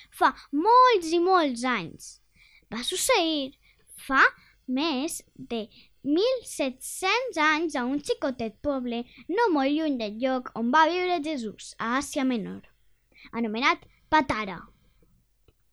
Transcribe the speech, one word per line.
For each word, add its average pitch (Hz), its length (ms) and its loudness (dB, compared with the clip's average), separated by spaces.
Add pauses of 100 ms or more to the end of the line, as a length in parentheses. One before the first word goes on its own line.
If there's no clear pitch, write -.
fa 311 240 0 (160)
molts 392 680 4
i 339 80 4
molts 311 400 2
anys. 226 540 -6 (480)
Va 233 180 -10
succeir 320 680 0 (420)
fa 269 300 4 (400)
més 277 560 -2 (100)
de 233 380 -8 (340)
mil 415 400 2
set-cents 381 960 -4
anys 311 380 0
a 254 80 -2
un 269 160 -2
xicotet 254 600 -4
poble 247 400 -4 (260)
no 427 240 2
molt 277 220 2
lluny 302 260 0
del 214 220 -6
lloc 262 340 -2
on 233 160 -2
va 311 160 6
viure 359 360 0
Jesús, 254 520 -8
a 233 220 -2
Àsia 285 260 -4
Menor, 196 400 -4 (680)
anomenat 233 520 0 (220)
Patara. 214 560 0 (1120)